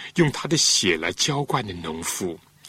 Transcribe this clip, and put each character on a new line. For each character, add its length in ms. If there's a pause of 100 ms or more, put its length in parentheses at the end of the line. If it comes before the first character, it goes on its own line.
(160)
用 160
他 160
的 80
血 400
来 160
浇 320
灌 200
的 100
农 280
夫。 340 (320)